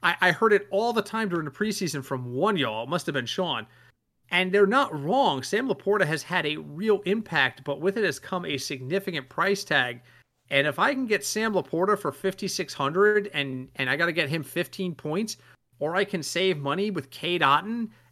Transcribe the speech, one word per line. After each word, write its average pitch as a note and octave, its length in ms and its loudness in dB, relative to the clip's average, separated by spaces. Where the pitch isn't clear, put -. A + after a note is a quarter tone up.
I, - 200 2
I F#3 100 6
heard G#3+ 220 4
it G3 180 2
all A3+ 220 0
the A#3 80 0
time A3 260 -4
during E3+ 160 -2
the D3 80 -8
preseason F#3+ 500 -4
from B2+ 320 -6
one G3 220 2
y'all. A#2 300 -2
It B2+ 40 -14
must E3 160 -2
have E3 60 -4
been C3 140 -2
Sean. C3 420 -4
And F#3 180 2
they're G3+ 160 6
not A#3 380 2
wrong. E3+ 400 2
Sam A#3 240 -2
Laporta G3+ 380 2
has D3+ 180 -2
had F3+ 220 -2
a D3+ 100 -2
real E3+ 460 0
impact, F3 640 0
but C#3 160 -4
with F#3+ 160 0
it G#3+ 80 0
has D#3 120 0
come - 280 -6
a D3 120 -4
significant C#3+ 680 -4
price F#3+ 380 0
tag. B2 340 0
And C#3 160 4
if D3 120 -2
I B3 140 2
can C4 120 -2
get G#3+ 200 0
Sam A3 280 -2
Laporta F#3 460 2
for C#3+ 140 -4
fifty-six - 600 -4
hundred G3 600 2
and, C3 420 -4
and C3 140 0
I C#3 80 2
gotta E3+ 160 2
get D#3 160 0
him D#3+ 120 -2
fifteen F3 540 -4
points, F3+ 400 -4
or D#3+ 180 -2
I G3 80 2
can F3+ 180 -6
save F3+ 360 0
money E3+ 320 -2
with E3 180 -6
Cade F3 320 -2
Otton G3 480 2